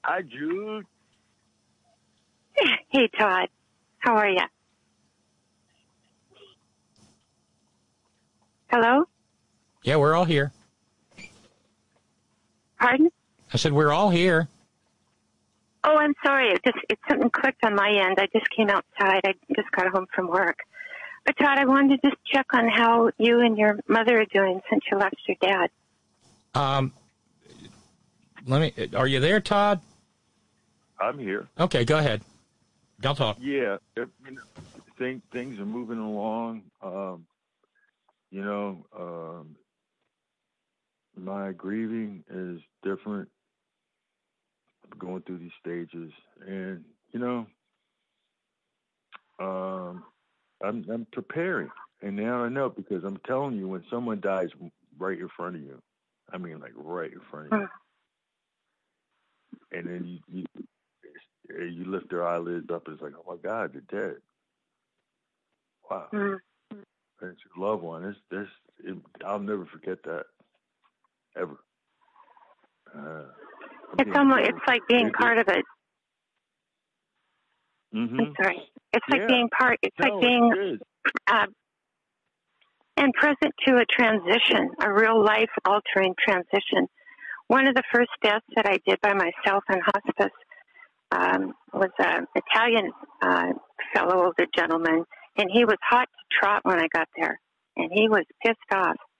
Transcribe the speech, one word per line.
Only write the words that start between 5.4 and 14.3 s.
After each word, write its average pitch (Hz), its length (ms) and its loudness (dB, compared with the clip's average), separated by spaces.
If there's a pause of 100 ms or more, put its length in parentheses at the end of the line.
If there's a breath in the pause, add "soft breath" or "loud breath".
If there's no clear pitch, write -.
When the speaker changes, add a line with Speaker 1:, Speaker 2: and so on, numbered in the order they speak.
Speaker 2:
Hello? 247 340 4 (800)
Speaker 3:
Yeah, 139 120 2
we're 151 180 6
all 175 120 4
here. 143 260 0 (2250)
Speaker 2:
Pardon? 262 300 4 (460)
Speaker 3:
I - 20 0
said, 156 160 0
"We're 147 180 4
all 185 200 2
here." 170 380 4 (1300)